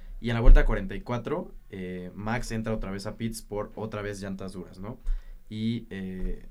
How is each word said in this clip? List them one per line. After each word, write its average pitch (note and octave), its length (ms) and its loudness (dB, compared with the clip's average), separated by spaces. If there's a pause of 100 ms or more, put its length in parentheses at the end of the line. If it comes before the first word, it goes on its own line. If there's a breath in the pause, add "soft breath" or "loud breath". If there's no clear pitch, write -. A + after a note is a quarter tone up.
(200 soft breath)
Y A#2 100 -4
en A#2 60 0
la A#2 60 0
vuelta C3+ 240 12
cuarenta G2+ 300 0
y F#2+ 60 -8
cuatro, A#2+ 520 -4 (160)
eh, F2+ 460 -10
Max A2 360 -4
entra A2 220 -2
otra G2 180 -4
vez G2 140 -6
a G#2+ 100 -8
pits A2+ 280 -6
por G#2 320 -8
otra G#2 260 -6
vez G2+ 180 -6
llantas F#2+ 320 -8
duras, F2+ 280 -12
¿no? G#2 200 -10 (480 soft breath)
Y, A2 420 -4
eh, F#2 600 -6